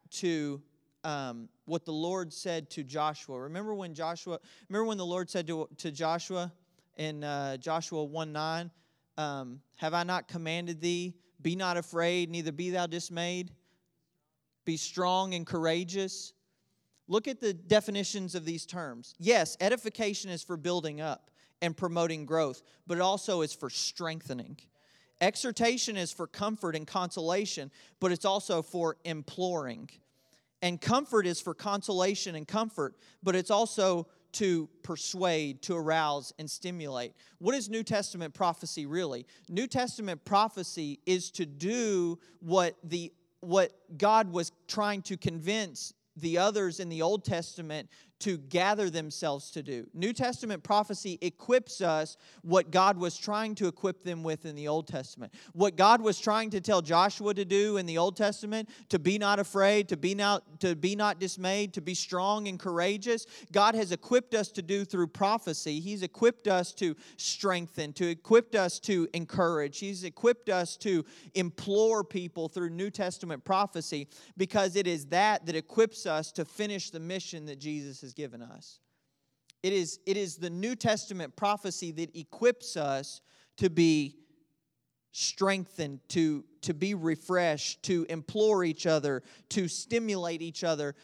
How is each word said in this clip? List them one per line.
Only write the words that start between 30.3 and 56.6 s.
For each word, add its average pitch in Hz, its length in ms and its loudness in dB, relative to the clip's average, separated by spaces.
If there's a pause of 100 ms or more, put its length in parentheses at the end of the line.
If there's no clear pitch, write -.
And 175 200 0
comfort 240 440 4
is 175 160 -2
for 165 140 -6
consolation 196 800 -2
and 156 140 -10
comfort, 214 480 -2 (260)
but 180 140 2
it's 185 140 0
also 190 580 2 (240)
to 170 360 2 (140)
persuade, 160 800 -2
to 180 140 -2
arouse, 156 600 0
and 156 120 -10
stimulate. 147 640 -8 (240)
What 214 160 0
is 226 160 -4
New 226 140 -2
Testament 185 500 -4
prophecy 165 520 -2
really? 143 380 -4 (240)
New 202 200 -2
Testament 220 560 -4
prophecy 185 840 0
is 180 260 0
to 175 140 -4
do 175 720 0 (220)
what 175 420 2
the, 170 300 -6 (280)
what 185 320 4 (240)
God 202 360 6
was 170 180 -2 (160)
trying 208 360 -2
to 190 140 -6
convince 170 800 -4 (220)
the 165 220 0
others 196 420 2
in 175 80 -6
the 160 140 -4
Old 190 220 2
Testament 165 640 -6 (320)
to 185 180 -2
gather 180 500 2
themselves 151 640 -4
to 156 120 -8
do. 131 300 -8
New 185 200 -2
Testament 240 500 -4
prophecy 208 580 0
equips 233 640 0
us 156 340 0 (260)
what 170 280 6
God 190 260 6
was 175 220 -2
trying 214 380 -2
to 196 100 0
equip 180 360 -2
them 170 200 -6
with 160 240 -4
in 151 80 -10
the 147 140 -6
Old 156 180 0
Testament. - 480 -10 (180)
What 180 240 4
God 220 240 10
was 214 180 2
trying 220 320 2
to 196 100 -2